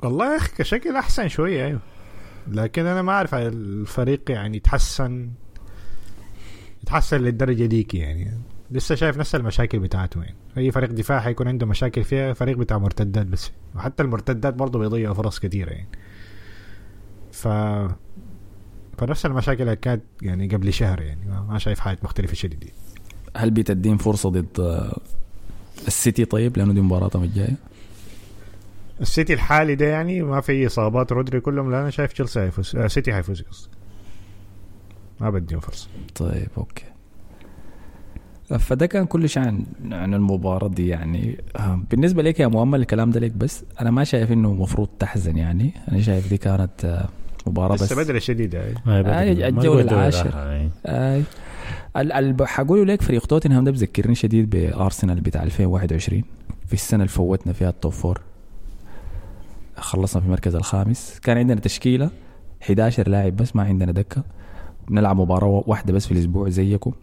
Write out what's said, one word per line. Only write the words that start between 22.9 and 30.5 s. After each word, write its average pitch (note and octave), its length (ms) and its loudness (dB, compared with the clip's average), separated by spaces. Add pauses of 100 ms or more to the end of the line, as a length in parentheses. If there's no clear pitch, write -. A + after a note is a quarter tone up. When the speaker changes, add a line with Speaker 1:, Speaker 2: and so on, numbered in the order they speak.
Speaker 2:
هل A2+ 140 2
بتدين G#2+ 460 2
فرصة G#2 340 2
ضد، F2+ 300 -2
آه، E2+ 380 -2 (880)
السيتي A2+ 380 2
طيب؟ A#2 320 0
لأنه G2 160 4
دي G2 80 4
مباراتهم F#2 420 2
الجاية. G2+ 340 0 (1400)
Speaker 1:
السيتي D#3 340 4
الحالي D3+ 400 4
ده C#3+ 120 2
يعني E3 360 0
ما C#3 180 0
في C3+ 260 2